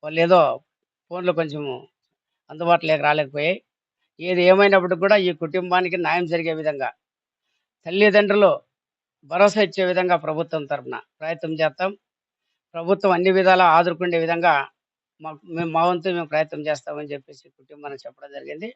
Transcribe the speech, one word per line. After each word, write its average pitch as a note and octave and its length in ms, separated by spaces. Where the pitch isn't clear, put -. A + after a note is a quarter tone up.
వాళ్ళు D#3 180
ఏదో F3 200
ఫోన్లు F3+ 200
కొంచెం D3+ 320
అందుబాటులోకి D#3+ 540
రాలేకపోయాయి. D3 540
ఏది F3 240
ఏమైనప్పటికీ F#3 560
కూడా G3 180
ఈ F#3 160
కుటుంబానికి F3+ 640
న్యాయం F3 280
జరిగే E3 280
విధంగా D3 360
తల్లిదండ్రులు G3+ 680
భరోసా G3 300
ఇచ్చే F#3+ 240
విధంగా F3+ 300
ప్రభుత్వం D#3 500
తరపున C3 300
ప్రయత్నం D#3+ 340
చేస్తాం. D#3+ 380
ప్రభుత్వం F#3+ 360
అన్ని F3+ 200
విధాలా F#3 340
ఆదుకునే E3+ 520
విధంగా E3+ 360
మా, D#3 80
మేము E3 260
మా E3 140
వంతు F3+ 240
మేము E3+ 180
ప్రయత్నం D3+ 400
చేస్తామని D3 460
చెప్పేసి C#3 360
కుటుంబానికి C#3+ 540
చెప్పడం C#3+ 300
జరిగింది. D3 420